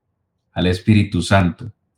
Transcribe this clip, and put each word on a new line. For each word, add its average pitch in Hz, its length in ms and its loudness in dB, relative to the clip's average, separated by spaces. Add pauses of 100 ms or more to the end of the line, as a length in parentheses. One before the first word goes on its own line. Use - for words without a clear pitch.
(540)
al 87 140 -2
Espíritu 92 540 0
Santo. 90 520 -2 (240)